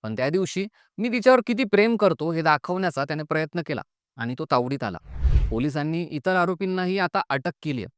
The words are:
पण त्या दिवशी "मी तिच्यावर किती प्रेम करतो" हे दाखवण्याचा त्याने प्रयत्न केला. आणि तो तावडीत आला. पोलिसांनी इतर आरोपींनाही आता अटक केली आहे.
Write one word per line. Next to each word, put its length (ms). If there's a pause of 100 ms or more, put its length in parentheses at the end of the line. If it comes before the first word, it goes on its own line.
पण 140
त्या 140
दिवशी 360 (320)
"मी 100
तिच्यावर 380
किती 180
प्रेम 320
करतो" 360
हे 100
दाखवण्याचा 640
त्याने 180
प्रयत्न 440
केला. 160 (340)
आणि 220
तो 120
तावडीत 340
आला. 140 (520)
पोलिसांनी 520
इतर 340
आरोपींनाही 640
आता 300
अटक 240 (100)
केली 180
आहे. 160